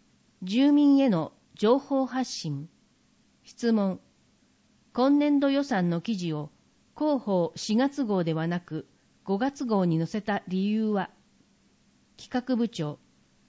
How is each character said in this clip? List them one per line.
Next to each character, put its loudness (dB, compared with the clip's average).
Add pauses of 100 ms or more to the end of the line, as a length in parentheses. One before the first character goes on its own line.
(420)
住 2
民 6
へ 4
の 0 (220)
情 4
報 -2
発 -6
信。 -8 (760)
質 -2
問。 0 (960)
今 4
年 4
度 2
予 2
算 0
の -2
記 -4
事 -4
を -8 (460)
広 0
報 0
四 -4
月 0
号 0
で -2
は -2
な -2
く -12 (360)
五 -2
月 -4
号 0
に 2
載 -2
せ -6
た -4
理 -2
由 -2
は。 -4 (1040)
企 -8
画 0
部 0
長。 -8 (500)